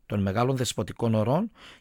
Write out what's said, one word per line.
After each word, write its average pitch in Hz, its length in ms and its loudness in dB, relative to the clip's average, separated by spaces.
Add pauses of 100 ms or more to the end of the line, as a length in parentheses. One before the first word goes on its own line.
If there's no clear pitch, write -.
των 104 160 -2
μεγάλων 117 340 0
δεσποτικών 117 580 -2
ωρών 127 380 2 (300)